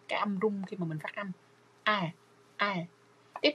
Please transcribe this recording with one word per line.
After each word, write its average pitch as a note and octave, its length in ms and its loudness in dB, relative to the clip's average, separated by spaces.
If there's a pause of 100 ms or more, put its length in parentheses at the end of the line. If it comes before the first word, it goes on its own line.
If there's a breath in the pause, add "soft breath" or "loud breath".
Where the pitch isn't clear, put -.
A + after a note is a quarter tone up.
cái A3 100 0
âm G3+ 240 0
rung G#3 240 2
khi F#3 100 -10
mà F3 100 -2
mình D#3 120 -4
phát - 180 -10
âm. G3+ 160 -6 (500)
À, G3 280 2 (460)
à. G3+ 200 2 (640)
Tiếp D4 140 6